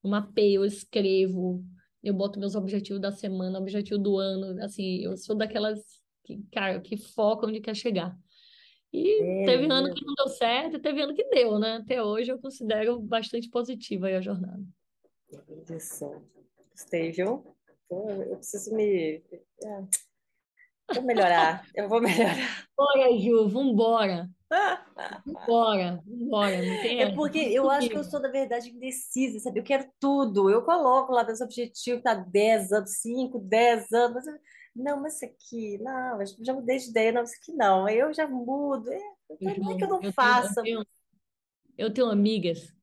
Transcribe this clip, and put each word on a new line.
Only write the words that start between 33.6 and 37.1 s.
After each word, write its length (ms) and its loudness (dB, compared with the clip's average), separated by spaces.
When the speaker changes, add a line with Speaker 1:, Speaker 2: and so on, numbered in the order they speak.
Speaker 2:
anos, 220 4
mas 120 -8
eu, 60 -12
"Não, 260 -4
mas 140 -8
isso 100 -10
aqui, 520 -10
não, 420 -6
eu 80 -4
já, 140 -14
já 120 -4
mudei 240 -2
de 120 -8
ideia, 240 2